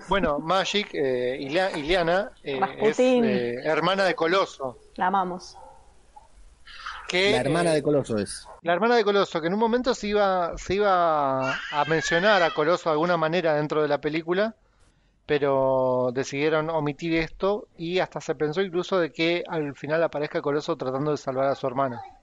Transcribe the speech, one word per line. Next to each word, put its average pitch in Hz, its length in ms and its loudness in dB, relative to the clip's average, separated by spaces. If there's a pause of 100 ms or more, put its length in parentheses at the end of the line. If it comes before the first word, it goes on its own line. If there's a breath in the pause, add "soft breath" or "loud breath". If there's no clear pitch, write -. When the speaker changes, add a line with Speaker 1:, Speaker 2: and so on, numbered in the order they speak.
Speaker 1:
bueno, 170 320 2
Magic, 185 540 0
eh, 127 460 0
Ilia-, 165 360 0
Iliana, 175 560 0 (120)
eh, 143 100 -4
es, 135 60 -2
Speaker 2:
Rasputín. 240 680 2
Speaker 1:
eh, 120 380 0
hermana 165 400 2
de 180 100 2
Coloso. 165 640 0 (180)
Speaker 2:
La 190 120 0
amamos. 185 500 -2 (1500 loud breath)
Speaker 1:
Que, 190 240 2
Speaker 3:
La 220 80 2
hermana 170 320 2
Speaker 1:
eh, 156 40 2
Speaker 3:
de 151 60 0
Coloso 135 380 0
es. - 280 -8 (140)
Speaker 1:
la 165 120 0
hermana 220 220 2
de 233 80 4
Coloso, 196 380 0
que 160 60 -2
en 175 80 0
un 208 40 -2
momento 233 360 0
se 208 140 -6
iba, 190 480 0
se - 180 -4
iba 156 800 2
a 147 340 -2
mencionar 170 560 2
a 156 100 2
Coloso 165 360 0
de 156 40 2
alguna 170 240 2
manera 160 380 2
dentro 151 260 0
de 151 60 2
la 143 120 0
película, 170 540 -2 (720)
pero 131 880 2
decidieron 151 560 0
omitir 160 460 -2
esto 190 520 -2 (100)
y 170 220 -4
hasta 156 220 -4
se 160 140 -4
pensó 151 260 -2
incluso 180 380 -2
de 160 120 0
que 170 360 0
al 151 280 -4
final 156 280 -2
aparezca 151 380 -4
Coloso 147 340 -2
tratando 135 360 -4
de 143 60 -2
salvar 135 300 -2
a 139 80 0
su - 100 -6
hermana. 127 340 -2 (240)